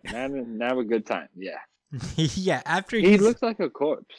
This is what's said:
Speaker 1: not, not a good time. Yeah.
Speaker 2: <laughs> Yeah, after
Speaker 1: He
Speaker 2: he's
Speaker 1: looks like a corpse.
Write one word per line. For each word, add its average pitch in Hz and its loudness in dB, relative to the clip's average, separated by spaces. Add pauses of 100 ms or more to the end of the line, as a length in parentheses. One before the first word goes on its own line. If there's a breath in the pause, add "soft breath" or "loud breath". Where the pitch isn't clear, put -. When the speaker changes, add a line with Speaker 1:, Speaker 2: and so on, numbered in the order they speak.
Speaker 1:
not, 127 -6
not 120 -4
a 120 -2
good 110 0
time. 92 -4
Yeah. 90 -10 (340)
Speaker 2:
<laughs> 127 -10
Yeah, 160 0
after 190 -2
Speaker 1:
He 196 6
Speaker 2:
he's 202 8
Speaker 1:
looks 226 4
like 233 -2
a 160 0
corpse. - -4